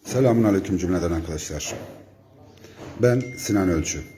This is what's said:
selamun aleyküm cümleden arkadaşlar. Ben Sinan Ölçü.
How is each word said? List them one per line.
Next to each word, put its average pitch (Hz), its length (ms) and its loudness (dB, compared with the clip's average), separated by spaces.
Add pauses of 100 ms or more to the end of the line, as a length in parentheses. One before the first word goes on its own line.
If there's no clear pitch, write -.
selamun 120 400 4
aleyküm 98 340 2
cümleden 87 320 0
arkadaşlar. 80 640 -6 (1300)
Ben 123 200 4 (160)
Sinan 98 300 0
Ölçü. 80 300 0 (200)